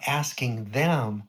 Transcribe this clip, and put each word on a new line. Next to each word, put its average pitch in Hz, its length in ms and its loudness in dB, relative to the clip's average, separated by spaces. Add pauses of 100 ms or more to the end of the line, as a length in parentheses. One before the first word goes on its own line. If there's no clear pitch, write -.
asking 127 600 -2
them 117 640 2